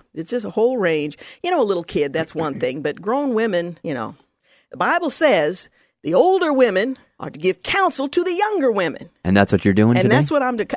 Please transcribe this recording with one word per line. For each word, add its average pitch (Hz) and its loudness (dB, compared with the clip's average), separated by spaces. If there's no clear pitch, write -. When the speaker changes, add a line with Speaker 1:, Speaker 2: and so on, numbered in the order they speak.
Speaker 1:
it's 165 -10
just 233 -4
a 202 -8
whole 240 0
range. 160 -2
You 339 -2
know, 339 2
a - 4
little 190 0
kid, 147 -2
that's 165 -4
one 156 -4
thing. 131 -4
But 139 -6
grown 247 -2
women, 175 -2
you 160 -6
know, 113 -8
the - -16
Bible 285 -2
says 190 0
the 160 0
older 339 4
women 247 2
are 156 -10
to - -16
give 180 -2
counsel 339 -2
to 349 0
the 359 -2
younger 370 0
women. 185 -4
Speaker 2:
And 190 2
that's - 4
what 95 2
you're 101 4
doing 110 4
Speaker 1:
And - 2
Speaker 2:
today? 113 4
Speaker 1:
that's 147 2
what 285 2
I'm, 247 -2
to, 208 -4